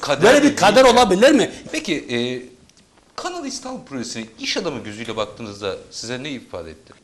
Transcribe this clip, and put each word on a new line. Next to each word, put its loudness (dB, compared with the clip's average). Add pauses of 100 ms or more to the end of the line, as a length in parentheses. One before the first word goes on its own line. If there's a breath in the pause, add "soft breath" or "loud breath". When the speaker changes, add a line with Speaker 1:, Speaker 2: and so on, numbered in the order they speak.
Speaker 1:
Kader -2
Speaker 2:
böyle 8
bir 4
Speaker 1:
değil 2
Speaker 2:
kader 6
Speaker 1:
mi? 8
Speaker 2:
olabilir 6
mi? 4 (220 loud breath)
Speaker 1:
Peki, -6
e, -6 (1000)
Kanal -8
İstanbul -12
projesine -10 (160)
iş -6
adamı -6
gözüyle -10
baktığınızda -8 (140)
size -10
ne -10
ifade -12
etti? -20 (120)